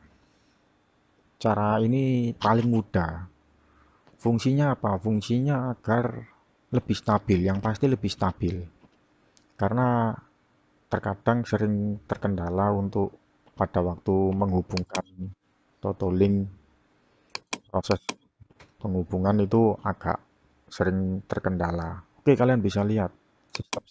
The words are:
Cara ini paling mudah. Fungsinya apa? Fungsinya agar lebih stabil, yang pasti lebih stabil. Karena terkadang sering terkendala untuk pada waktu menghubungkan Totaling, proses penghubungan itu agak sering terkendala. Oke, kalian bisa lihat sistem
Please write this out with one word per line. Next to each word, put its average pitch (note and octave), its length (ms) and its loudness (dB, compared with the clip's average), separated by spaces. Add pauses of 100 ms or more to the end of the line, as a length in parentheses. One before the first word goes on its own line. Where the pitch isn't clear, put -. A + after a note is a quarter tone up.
(1400)
Cara G#2+ 400 0
ini B2 560 0
paling A2+ 320 2
mudah. F#2 640 0 (880)
Fungsinya C3 560 2
apa? G#2 240 -2
Fungsinya B2 720 0
agar A#2 480 -2 (560)
lebih - 240 0
stabil, G2+ 480 2
yang G2 160 0
pasti A2 240 -2
lebih B2+ 240 0
stabil. F2+ 480 -4 (960)
Karena A#2 640 0 (720)
terkadang A#2 560 -2
sering G#2 640 -2
terkendala F#2+ 640 -2
untuk G2 400 -2 (400)
pada F2+ 320 -2
waktu F#2+ 480 0
menghubungkan F#2 960 -2 (480)
Totaling, G2 720 0 (1200)
proses F#2+ 320 -2 (800)
penghubungan G2 640 0
itu A2+ 400 4
agak F#2 320 -4 (500)
sering F#2 600 -2
terkendala. E2+ 720 -4 (180)
Oke, C#3+ 160 4
kalian B2 300 4
bisa G2+ 180 0
lihat G#2 320 -2 (340)
sistem - 420 -10